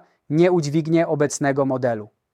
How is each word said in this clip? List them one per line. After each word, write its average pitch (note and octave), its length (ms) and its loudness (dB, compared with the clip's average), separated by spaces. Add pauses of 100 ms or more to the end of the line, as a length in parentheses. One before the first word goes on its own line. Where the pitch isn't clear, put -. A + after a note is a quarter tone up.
(300)
nie F3 220 4
udźwignie E3 560 0
obecnego C#3+ 560 0
modelu. A#2+ 440 -2 (260)